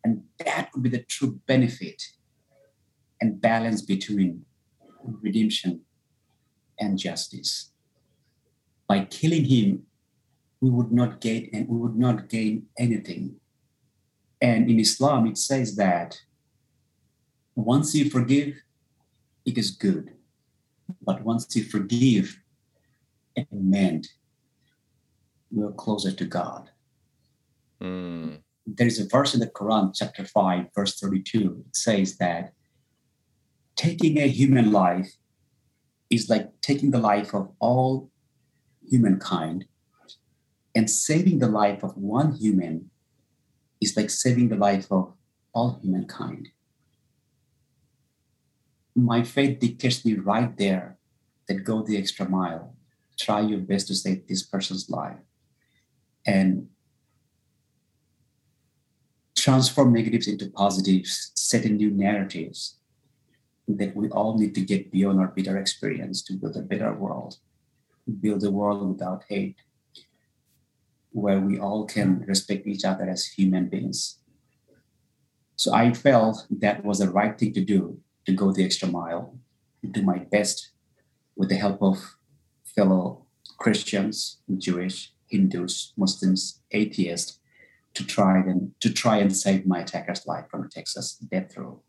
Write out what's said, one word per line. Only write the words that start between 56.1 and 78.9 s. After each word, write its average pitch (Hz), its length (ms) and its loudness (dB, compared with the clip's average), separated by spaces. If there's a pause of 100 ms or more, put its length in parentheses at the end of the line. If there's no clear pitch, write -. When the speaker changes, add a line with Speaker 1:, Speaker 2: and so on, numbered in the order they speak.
Speaker 1:
and 95 420 2 (2750)
transform 131 560 4
negatives 110 360 2
into 98 200 -6
positives, 95 840 0
set - 300 0
in 107 120 2
new 104 140 2
narratives 98 880 -4 (880)
that 98 280 -2
we 104 140 -2
all 110 280 0
need 101 160 0
to 95 60 -2
get 95 320 -2
beyond 95 280 4
our 92 80 2
bitter 95 300 -4
experience - 640 -6
to - 120 -10
build 104 220 -8
a - 60 -8
better 107 320 -4
world, - 420 -8 (840)
build 104 240 0
a 101 60 2
world 101 380 0
without 92 400 -6
hate, 98 280 -6 (1500)
where 101 300 0
we 98 180 0
all 101 260 -4
can 95 420 0
respect 98 400 -2
each - 180 -6
other 95 240 -2
as 90 180 -4
human 92 420 2
beings. - 500 -6 (1400)
So - 160 0
I 117 200 6
felt 113 580 4
that 101 340 0
was 104 140 -2
the 95 120 2
right 104 280 0
thing 107 140 0
to 92 120 0
do, 95 360 0 (260)
to 95 60 2
go 95 200 2
the 95 120 2
extra 92 240 -2
mile, 87 500 -6 (500)